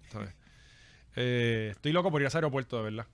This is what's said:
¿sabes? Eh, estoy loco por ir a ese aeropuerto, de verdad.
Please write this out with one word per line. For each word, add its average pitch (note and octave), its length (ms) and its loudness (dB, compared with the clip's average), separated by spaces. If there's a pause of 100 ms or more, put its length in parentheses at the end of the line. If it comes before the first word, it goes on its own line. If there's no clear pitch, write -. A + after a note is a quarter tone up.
(120)
¿sabes? G#2 220 -10 (840)
Eh, A#2 560 2
estoy D3 200 -2
loco F3 200 4
por D3 100 2
ir C#3+ 40 2
a - 20 2
ese D#3 100 0
aeropuerto, C3+ 400 -2
de A2 60 -2
verdad. G#2+ 300 -6